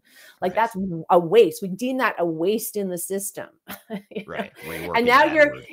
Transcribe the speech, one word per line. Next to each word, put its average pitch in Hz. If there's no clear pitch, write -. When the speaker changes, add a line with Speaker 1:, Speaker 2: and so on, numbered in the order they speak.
Speaker 1:
Like, 185
Speaker 2:
Right. -
Speaker 1:
that's 226
w-, 185
a 180
waste. 175
We 190
deem 247
that 247
a 175
waste 170
in 202
the 175
system." 190
<laughs> -
You 208
know? -
Speaker 2:
Right. -
Well, 165
you 170
work 170
Speaker 1:
And 240
Speaker 2:
in 240
Speaker 1:
now 294
Speaker 2:
that 311
Speaker 1:
you're, 294
Speaker 2:
word. -